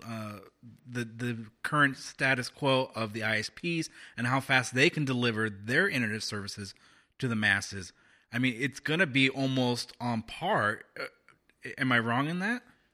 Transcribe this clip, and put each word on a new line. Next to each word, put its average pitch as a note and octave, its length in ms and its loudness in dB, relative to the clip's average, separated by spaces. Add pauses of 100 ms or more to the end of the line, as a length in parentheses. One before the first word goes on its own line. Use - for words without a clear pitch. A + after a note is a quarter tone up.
uh, G#2+ 300 -10 (500)
the, A#2+ 160 -4
the A2+ 420 -6 (160)
current C#3+ 360 2
status C3 500 -2
quo C3 460 2
of A2 180 -4
the A2 100 -6
I G#2+ 160 0
S G#2+ 120 -4
Ps E3+ 400 -4 (260)
and A#2+ 100 -2
how C3 140 2
fast B2+ 340 2
they C3+ 140 6
can D#3 160 0
deliver A#2+ 460 2
their A#2 380 0
internet A2 340 -2
services G2+ 520 -8 (440)
to C3 100 0
the A#2 80 0
masses. G2 560 0 (400)
I A#2+ 60 -4
mean, B2 200 0
it's C3 220 -4
gonna E3+ 260 2
be C3+ 220 4
almost C3 720 0
on A#2+ 220 -2
par. C3+ 580 0 (180)
Uh, D3 60 -6 (720)
am C3 160 2
I A#2+ 60 6
wrong A#2 300 2
in E3+ 100 -4
that? A3 240 -2 (320)